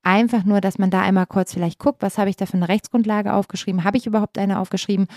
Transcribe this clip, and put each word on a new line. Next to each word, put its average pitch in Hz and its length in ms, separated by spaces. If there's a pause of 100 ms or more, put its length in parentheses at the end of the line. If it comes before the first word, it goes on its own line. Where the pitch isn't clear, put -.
Einfach 214 440
nur, 202 160
dass 190 160
man 190 140
da 185 100
einmal 185 240
kurz - 280
vielleicht 175 240
guckt, - 240
was 196 160
habe 202 120
ich 190 80
da 196 80
für - 80
eine 175 160
Rechtsgrundlage 208 640
aufgeschrieben? 185 500
Habe 208 140
ich 247 80
überhaupt 214 320
eine 196 220
aufgeschrieben? 190 580